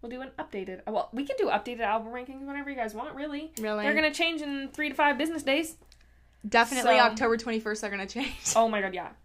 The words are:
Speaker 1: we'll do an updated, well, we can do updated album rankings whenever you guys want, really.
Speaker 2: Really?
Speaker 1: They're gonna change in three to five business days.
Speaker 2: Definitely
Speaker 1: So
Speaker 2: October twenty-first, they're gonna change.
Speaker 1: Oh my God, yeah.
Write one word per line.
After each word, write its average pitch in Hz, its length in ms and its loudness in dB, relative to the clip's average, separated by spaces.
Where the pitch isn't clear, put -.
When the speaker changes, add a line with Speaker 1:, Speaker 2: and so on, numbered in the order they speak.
Speaker 1:
we'll 240 80 -10
do 254 120 -8
an 262 180 -12
updated, 190 480 -8
well, 214 260 -2
we 254 100 -4
can 381 140 -4
do 415 80 2
updated 226 360 -2
album 220 300 -2
rankings 262 360 -10
whenever 277 240 -8
you 269 40 -6
guys 220 200 -4
want, 269 180 -8
really. 294 460 -8
Speaker 2:
Really? 214 240 -2
Speaker 1:
They're 285 100 2
gonna 311 180 2
change 330 300 0
in 277 280 -6
three 302 200 -4
to 277 60 -10
five 294 240 6
business 302 240 -2
days. 302 320 0
Speaker 2:
Definitely 233 500 6
Speaker 1:
So - 40 8
Speaker 2:
October 226 360 4
twenty-first, 220 440 -2
they're 208 100 -4
gonna 196 160 -6
change. 254 260 -6
Speaker 1:
Oh 226 120 8
my 214 140 0
God, 190 140 -2
yeah. 175 140 -6